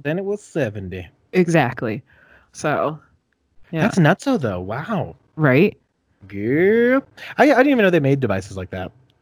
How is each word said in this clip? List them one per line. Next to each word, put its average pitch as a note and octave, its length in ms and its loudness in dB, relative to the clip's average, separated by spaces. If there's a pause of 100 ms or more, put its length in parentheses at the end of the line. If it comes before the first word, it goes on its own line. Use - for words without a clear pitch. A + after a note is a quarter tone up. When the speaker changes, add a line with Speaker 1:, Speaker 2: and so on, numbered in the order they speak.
Speaker 1:
then D3+ 160 -4
it G3+ 60 -6
was G3+ 180 -8
seventy. G2+ 640 -8 (260)
Speaker 2:
Exactly. C#3 720 0 (500)
So, D3 460 -4 (720)
yeah. E3 100 -4
Speaker 1:
That's G3+ 160 0
nutso, G3 420 2
though. G2 220 -4
Wow. A#2+ 540 -6 (200)
Speaker 2:
Right? D3+ 400 4 (520)
Speaker 1:
Girl. F#3 760 0 (340)
I, A#3+ 140 6
I A3+ 60 4
didn't C4+ 140 4
even A#3+ 120 2
know F#3+ 60 4
they F3 100 4
made C#3 200 2
devices G2 380 -4
like F#2 140 -10
that. F#2 200 -8 (300)